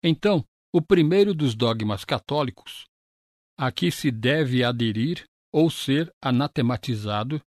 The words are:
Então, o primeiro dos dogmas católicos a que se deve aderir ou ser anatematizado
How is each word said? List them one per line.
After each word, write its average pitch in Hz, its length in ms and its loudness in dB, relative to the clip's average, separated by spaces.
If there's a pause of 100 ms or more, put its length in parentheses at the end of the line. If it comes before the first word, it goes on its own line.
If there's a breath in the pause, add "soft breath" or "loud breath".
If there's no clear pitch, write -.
Então, 170 420 2 (280)
o 170 100 4
primeiro 185 520 4
dos 143 200 0
dogmas 110 500 -2
católicos - 840 -6 (680)
a 131 140 -2
que 175 220 -2
se - 180 -2
deve 123 540 2
aderir 117 600 -2 (280)
ou 156 180 4
ser 151 500 -2
anatematizado 123 1300 -2